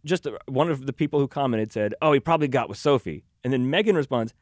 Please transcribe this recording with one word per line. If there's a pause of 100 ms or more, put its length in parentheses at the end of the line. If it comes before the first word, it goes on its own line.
just,
uh, (160)
one
of
the
people
who
commented
said,
"Oh,
he
probably
got
with
Sophie." (180)
And
then
Megan
responds,